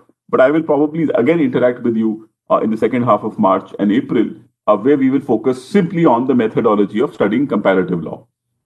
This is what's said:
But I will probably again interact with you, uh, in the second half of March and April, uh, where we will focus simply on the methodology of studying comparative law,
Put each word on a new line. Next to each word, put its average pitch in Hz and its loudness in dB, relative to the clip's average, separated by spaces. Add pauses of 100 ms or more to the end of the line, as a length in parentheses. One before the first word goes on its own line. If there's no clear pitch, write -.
(280)
But - 0
I 131 4
will 160 0
probably 151 0
again 139 2
interact 123 0
with 120 -2
you, 110 -4 (220)
uh, 98 2
in 110 -2
the 110 -2
second 127 -2
half 110 0
of 110 -8
March 95 0
and 101 0
April, 107 0 (360)
uh, 107 4
where 131 2
we 131 0
will 135 0
focus 127 -2
simply 170 0
on 123 2
the 135 2
methodology 110 0
of 143 -4
studying 120 0
comparative 90 0
law, - -12 (400)